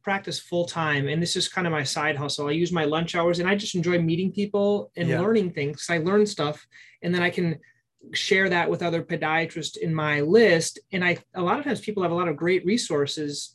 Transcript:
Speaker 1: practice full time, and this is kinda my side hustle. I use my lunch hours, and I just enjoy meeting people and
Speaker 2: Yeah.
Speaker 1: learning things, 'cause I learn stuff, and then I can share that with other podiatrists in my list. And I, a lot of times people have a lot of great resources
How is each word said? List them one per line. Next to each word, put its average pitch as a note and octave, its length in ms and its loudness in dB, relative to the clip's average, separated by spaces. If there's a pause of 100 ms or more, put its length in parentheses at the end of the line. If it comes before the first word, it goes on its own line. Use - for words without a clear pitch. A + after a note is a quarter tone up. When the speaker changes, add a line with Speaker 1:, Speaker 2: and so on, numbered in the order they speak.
Speaker 1:
practice G3 360 -4
full F3 260 -2
time, D3+ 420 -2
and D#3 140 0
this E3+ 140 -2
is F3+ 120 -2
kinda F3+ 220 -2
my D3+ 140 0
side D3+ 340 -2
hustle. C#3+ 300 -4
I D3 40 0
use F3 200 0
my E3 120 0
lunch D#3+ 320 0
hours, E3+ 240 2
and F3 80 -2
I G3+ 80 2
just G3+ 200 -4
enjoy F3 260 2
meeting E3+ 300 0
people G3+ 640 0
and E3+ 100 -2
Speaker 2:
Yeah. E3+ 140 2
Speaker 1:
learning G3+ 320 2
things, D3 320 -6
'cause E3+ 80 0
I E3+ 60 2
learn G3+ 260 4
stuff, D3+ 420 -4 (340)
and F3 120 0
then F3 80 2
I F3 80 2
can E3+ 300 -2 (540)
share F#3+ 340 2
that F3 220 2
with E3+ 120 0
other E3 220 0
podiatrists D#3+ 720 -2
in E3 180 -2
my D3+ 280 0
list. E3+ 580 4 (140)
And F3+ 100 0
I, F3 140 2 (160)
a F3+ 80 -4
lot G3 180 2
of C#4 60 -6
times C4 160 -2
people G3+ 200 -4
have E3+ 120 0
a - 20 0
lot F3 140 0
of C#3+ 80 -2
great F3 280 0
resources D3+ 880 -2